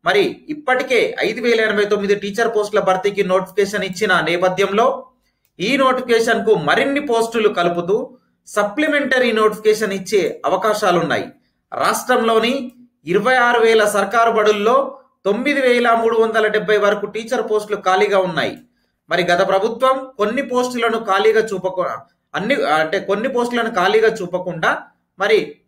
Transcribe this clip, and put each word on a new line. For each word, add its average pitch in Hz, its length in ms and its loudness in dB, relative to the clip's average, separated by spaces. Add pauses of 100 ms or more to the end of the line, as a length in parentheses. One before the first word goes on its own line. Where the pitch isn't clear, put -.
మరి 175 440 0
ఇప్పటికే 254 680 0
ఐదు 220 220 -2
వేల 226 200 2
ఎనభై 208 240 0
తొమ్మిది 202 300 0
టీచర్ 208 400 -4
పోస్టుల 208 240 0
భర్తీకి 190 440 0
నోటిఫికేషన్ 190 600 0
ఇచ్చిన 185 360 0
నేపథ్యంలో 185 840 0 (540)
ఈ 233 180 0
నోటిఫికేషన్కు 233 760 2
మరిన్ని 208 460 0
పోస్టులు 226 500 0
కలుపుతూ 175 680 -2 (300)
సప్లిమెంటరీ 254 840 0
నోటిఫికేషన్ 214 600 0
ఇచ్చే 190 520 -2
అవకాశాలున్నాయి. 175 800 0 (480)
రాష్ట్రంలోని 226 1000 0 (340)
ఇరవై 202 300 2
ఆరు 240 240 2
వేల 226 260 4
సర్కారు 208 460 2
బడుల్లో 214 680 2 (280)
తొమ్మిది 262 360 0
వేల 240 320 2
మూడు 226 220 0
వందల 220 320 2
డెబ్బై 208 300 0
వరకు 202 280 0
టీచర్ 226 460 -6
పోస్టులు 208 260 -2
ఖాళీగా 196 420 2
ఉన్నాయి. 160 380 -2 (520)
మరి 170 140 0
గత 175 240 2
ప్రభుత్వం 240 600 0 (100)
కొన్ని 214 240 -2
పోస్టులను 247 580 -2
ఖాళీగా 208 420 2
చూపకు-, 180 460 -4 (480)
అన్ని, 202 200 -2
అంటే 156 440 0
కొన్ని 202 300 -4
పోస్టులను 240 400 -2
ఖాళీగా 208 380 2
చూపకుండా 180 760 -4 (360)
మరి 202 380 0 (100)